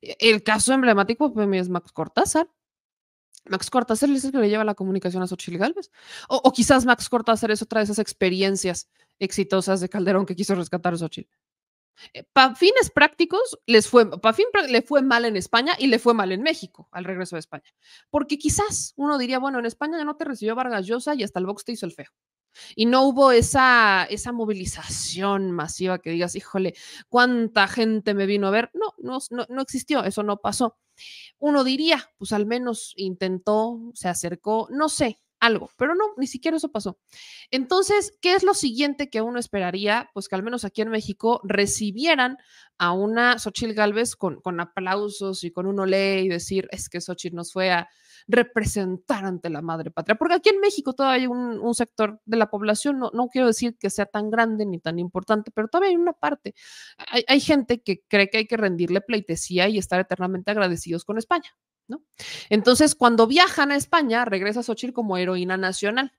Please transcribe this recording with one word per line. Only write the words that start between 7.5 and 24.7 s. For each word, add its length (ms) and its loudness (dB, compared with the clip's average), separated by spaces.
es 100 0
otra 180 -4
de 60 2
esas 140 -4
experiencias 880 -2
exitosas 600 0
de 80 -4
Calderón 380 0
que 100 -8
quiso 200 -2
rescatar 400 -4
a 20 -6
Xochitl. 320 -10
Eh, 100 -16
pa 220 6
fines 340 4
prácticos, 680 2
les 200 6
fue, 220 6
pa 140 4
fin 180 2
pra-, 160 0
le 140 2
fue 200 2
mal 240 2
en 120 0
España 420 0
y 80 2
le 120 4
fue 140 4
mal 180 0
en 100 -4
México 500 -4
al 140 -10
regreso 300 -8
de 40 -8
España. 340 -16
Porque 280 -2
quizás 600 -2
uno 200 -2
diría, 220 -2
"Bueno, 200 -4
en 60 -4
España 380 -6
no 140 -6
te 80 -6
recibió 300 -6
Vargas 320 -4
Llosa 280 -4
y 80 -4
hasta 160 -6
el 60 -2
Vox 180 -8
te 80 -10
hizo 140 -8
el 80 -10
feo". 140 -18
Y 100 0
no 180 6
hubo 280 6
esa, 760 6
esa 220 -8
movilización 1200 -4